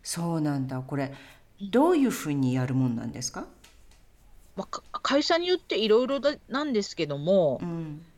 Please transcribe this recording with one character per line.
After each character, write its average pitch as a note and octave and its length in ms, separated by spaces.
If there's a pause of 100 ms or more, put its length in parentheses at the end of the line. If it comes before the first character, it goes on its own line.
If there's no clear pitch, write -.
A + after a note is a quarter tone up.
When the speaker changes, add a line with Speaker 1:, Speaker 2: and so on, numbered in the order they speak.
Speaker 1:
そ E3+ 320
う D#3+ 60
な D3 160
ん C3 100
だ。 C3 140
こ C3+ 160
れ、 C3+ 160 (480)
Speaker 2:
う - 20
ん。 F#3+ 80
Speaker 1:
ど D4 200
う F4 60
い C4+ 100
う - 20
ふ - 180
う D3 60
に C3 220
や B2+ 100
る B2+ 100
も B2+ 140
ん A#2 80
な A2+ 80
ん A2+ 80
で A#2+ 80
す - 100
か？ B3+ 160 (1080)
Speaker 2:
ま G3 80
あ、 - 20
か-、 - 160 (180)
会 C#4+ 220
社 E4+ 140
に F4 100
よ F#4 80
っ E4+ 40
て B3 200
い A3 80
ろ A3+ 160
い B3 40
ろ C#4 120
だ、 A3+ 160 (140)
な C#4 160
ん C#4 80
で G3+ 100
す - 100
け D#3 140
ど C#3+ 100
も、 D3+ 440
Speaker 1:
う F3 40
ん。 E3 400 (120)